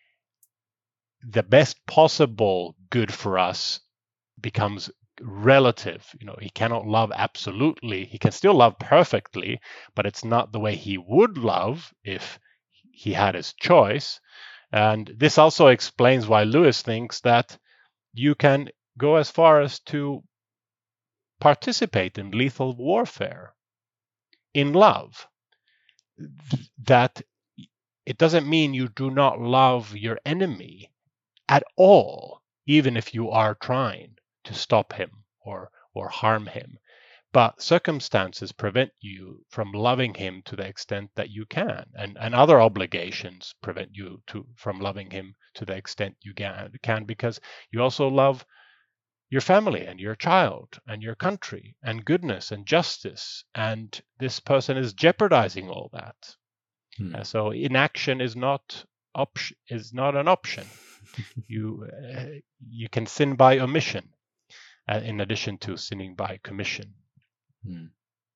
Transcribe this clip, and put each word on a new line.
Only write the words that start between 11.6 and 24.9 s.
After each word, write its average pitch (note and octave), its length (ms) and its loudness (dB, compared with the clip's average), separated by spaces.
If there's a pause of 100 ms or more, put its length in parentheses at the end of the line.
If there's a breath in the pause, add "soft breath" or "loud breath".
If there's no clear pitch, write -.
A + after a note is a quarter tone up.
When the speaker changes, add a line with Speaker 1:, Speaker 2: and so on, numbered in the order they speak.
Speaker 1:
if - 360 -12 (540)
he G#2 200 -6
had F#2+ 220 2
his E2+ 180 -10
choice. C#3 640 2 (540 loud breath)
And G#2+ 440 0
this D3 200 4
also D#3 300 8
explains B2 600 4
why G#2+ 160 4
Lewis C3 380 4
thinks A2+ 400 -8
that A#2+ 360 2 (560)
you C#3 220 0
can C#3 340 2 (280)
go D3 180 2
as D3+ 160 2
far D#3+ 300 6
as C#3+ 180 -4
to C#3+ 440 -8 (1160)
participate C#3+ 800 0
in G2 140 -12
lethal C3 440 -4
warfare F#3 800 -6 (1000)
in C#3+ 200 0
love. - 540 2 (1200)